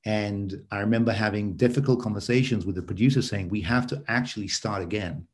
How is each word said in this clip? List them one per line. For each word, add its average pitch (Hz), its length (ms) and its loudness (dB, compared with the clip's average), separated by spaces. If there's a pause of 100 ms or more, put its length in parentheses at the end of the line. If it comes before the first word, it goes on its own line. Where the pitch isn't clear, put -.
And 101 560 -2 (120)
I 101 80 -4
remember 113 320 4
having 104 420 0
difficult 123 480 2
conversations 110 640 0
with 95 80 -2
the 90 80 -4
producer 117 400 4
saying, 95 260 -4
"We 104 120 -2
have 120 280 2
to - 200 -6
actually 113 400 -2
start 101 340 -4
again" 87 520 -6